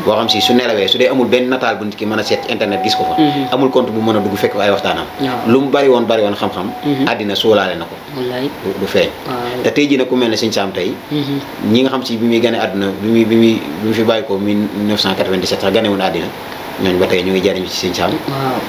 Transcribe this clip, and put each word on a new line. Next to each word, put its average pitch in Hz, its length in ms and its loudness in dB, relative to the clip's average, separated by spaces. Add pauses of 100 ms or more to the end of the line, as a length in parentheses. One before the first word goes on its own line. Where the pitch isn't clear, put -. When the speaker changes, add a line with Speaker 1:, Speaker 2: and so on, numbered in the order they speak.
Speaker 1:
Boo 110 80 4
xam 113 160 0
si 113 100 0
su 123 140 4
nelawee, 120 340 2
su - 80 2
dee 123 140 4
amul 127 160 2
benn 123 220 2
nataal 120 280 0
bu 104 80 -6
nit 104 120 -6
ki 110 100 -4
mën 107 120 -2
a 110 40 0
seet - 240 -2
ci - 60 -4
internet 101 300 0
gis - 120 0
ko - 100 -2
fa. - 160 0
Speaker 2:
Mhm. 143 320 2
Speaker 1:
Amul 131 180 2
compte 127 200 2
bu 110 100 -2
mën 110 160 2
a 104 40 2
dugg 98 180 -2
fekk - 180 0
ay 101 140 2
waxtaanam. 95 340 0 (160)
Speaker 2:
Waaw. 123 300 -4
Speaker 1:
Lu 127 100 -6
mu 139 100 -2
bari 143 180 2
woon, 120 180 4
bari 113 160 2
woon 101 120 0
xam-xam. 98 360 -6 (160)
Speaker 2:
Mhm. 135 220 0
Speaker 1:
Àddina 107 260 -2
suulaale 95 420 2
na 160 80 -8
ko. - 120 -14 (200)
Speaker 2:
Wallaay. 127 320 -4 (160)
Speaker 1:
Du, - 60 -4 (100)
du 98 60 -2
feeñ. 92 220 2 (180)
Speaker 2:
Waaw. - 380 -6
Speaker 1:
Te 117 80 -6
tey 147 160 2
jii 139 100 2
nag 127 100 2
ku 131 60 0
mel 123 160 2
ne 110 60 0
Sëñ 110 160 -2
Sam 98 200 -2
tey. 95 220 -2 (160)
Speaker 2:
Mhm. 143 300 -2 (320)
Speaker 1:
Ñi 120 100 4
nga 131 80 2
xam 127 140 -2
si 120 120 -4
bi 110 100 0
muy 117 140 4
gane 113 160 2
àdduna, 98 300 -2 (160)
bi 104 80 0
muy, 113 160 6
bi 110 100 2
muy, 113 240 6 (220)
bi 110 60 0
mu 110 40 0
fi 110 120 2
bàyyi 110 200 2
ko 98 140 -2
mille 104 300 0 (180)
neuf 107 140 0
cent 98 160 0
quatre-vingt-dix-sept 95 440 0
sax 98 140 0
ganewul 101 260 2
àddina, 90 260 -2 (560)
ñooñu 92 160 2
ba 92 80 4
tey 90 180 2
ñu 95 80 0
ngi 92 120 2
jariñu 92 220 0
ci - 220 -4
Sëñ 90 60 -2
Sam. 90 160 0 (180)
Speaker 2:
Waaw. 135 280 -2 (120)